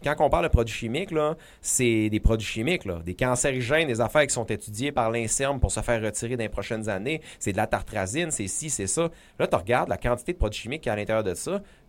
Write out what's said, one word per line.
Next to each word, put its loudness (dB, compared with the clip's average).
quand 0
on 6
parle 4
de 2
produits 4
chimiques, -4
là, 2
c'est 2
des 2
produits 2
chimiques, -2
là, -6
des -6
cancérigènes, 2
des 0
affaires 4
qui -2
sont -2
étudiées -4
par 2
l'inserm 0
pour 2
se -2
faire 0
retirer -4
dans -2
les -2
prochaines -4
années. -2
C'est -2
de 0
la 2
tartrazine, -2
c'est -4
ci, -6
c'est -2
ça. 0
Là, 2
tu 2
regardes 2
la 0
quantité 0
de -6
produits 0
chimiques -6
qu'il -2
y 2
a 2
à 0
l'intérieur 0
de 0
ça. -4